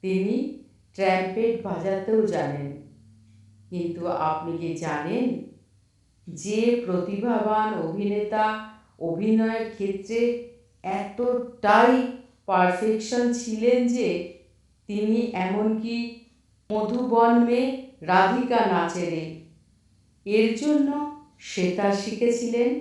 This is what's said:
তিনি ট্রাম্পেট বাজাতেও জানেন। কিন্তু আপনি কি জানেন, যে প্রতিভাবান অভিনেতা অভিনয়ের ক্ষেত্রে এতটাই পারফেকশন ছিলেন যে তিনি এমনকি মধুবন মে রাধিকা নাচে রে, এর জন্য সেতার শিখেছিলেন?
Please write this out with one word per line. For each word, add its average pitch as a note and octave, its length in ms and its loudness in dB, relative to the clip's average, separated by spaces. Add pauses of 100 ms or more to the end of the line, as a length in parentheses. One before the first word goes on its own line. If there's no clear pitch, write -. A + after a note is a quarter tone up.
তিনি F#3+ 320 0 (600)
ট্রাম্পেট F#3+ 600 0 (120)
বাজাতেও F#3+ 600 0
জানেন। C#3+ 440 -4 (1000)
কিন্তু E3+ 320 -6 (260)
আপনি D#3 300 -4
কি E3 120 -6 (140)
জানেন, F3+ 440 -2 (960)
যে G#3+ 340 -4 (240)
প্রতিভাবান G#3+ 840 0 (180)
অভিনেতা G#3 580 -2 (640)
অভিনয়ের A3 640 2
ক্ষেত্রে G3 460 -4 (640)
এতটাই A3+ 1080 2 (520)
পারফেকশন G#3+ 760 2 (160)
ছিলেন A3+ 380 2 (160)
যে G3+ 140 0 (800)
তিনি G#3+ 300 0 (260)
এমনকি A3 520 0 (720)
মধুবন A#3 640 4 (120)
মে A#3+ 140 4 (500)
রাধিকা A#3 500 4 (120)
নাচে F3 380 -2
রে, E3 140 -4 (1000)
এর A3 220 4 (120)
জন্য C#4+ 280 2 (600)
সেতার G3 520 0
শিখেছিলেন? A#3+ 680 0 (100)